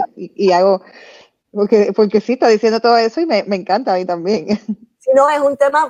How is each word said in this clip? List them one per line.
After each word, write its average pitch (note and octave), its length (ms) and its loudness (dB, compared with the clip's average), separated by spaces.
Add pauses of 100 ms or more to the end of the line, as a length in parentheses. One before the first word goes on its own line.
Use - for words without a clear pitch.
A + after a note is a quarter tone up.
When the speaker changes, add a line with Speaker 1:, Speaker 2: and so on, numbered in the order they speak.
(160)
Speaker 1:
y, F3 180 -14
y F#3+ 180 2
hago, F#3 300 2 (680)
porque, G#3 420 0
porque G#3+ 260 0
sí, A#3 120 -4
está C4 160 0
diciendo A3 320 2
todo A#3 180 2
eso A3+ 220 -2
y E4+ 60 -2
me, A3+ 180 -2
me G3+ 120 -4
encanta G3+ 380 -4
a F3+ 40 -2
mí F3+ 60 -4
también. F3 440 -4
<laughs> G#3 400 -6 (100)
Speaker 2:
Sí, - 160 -2
no, C#4 160 4
es D4 100 -2
un C#4 160 0
tema C#4 320 0